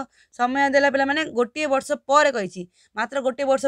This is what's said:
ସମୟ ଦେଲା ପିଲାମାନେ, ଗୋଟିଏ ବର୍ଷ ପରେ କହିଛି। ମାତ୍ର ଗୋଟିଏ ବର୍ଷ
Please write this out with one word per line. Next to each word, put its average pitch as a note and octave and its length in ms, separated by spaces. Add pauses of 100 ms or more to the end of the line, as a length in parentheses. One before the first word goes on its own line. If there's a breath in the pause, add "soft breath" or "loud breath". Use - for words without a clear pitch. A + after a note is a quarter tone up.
(340 soft breath)
ସମୟ C4 380
ଦେଲା C#4 180
ପିଲାମାନେ, C#4 320 (100)
ଗୋଟିଏ B3 340
ବର୍ଷ C4+ 400
ପରେ C#4+ 260
କହିଛି। F#3+ 300 (340 soft breath)
ମାତ୍ର A#3 240
ଗୋଟିଏ C4 260
ବର୍ଷ C4+ 220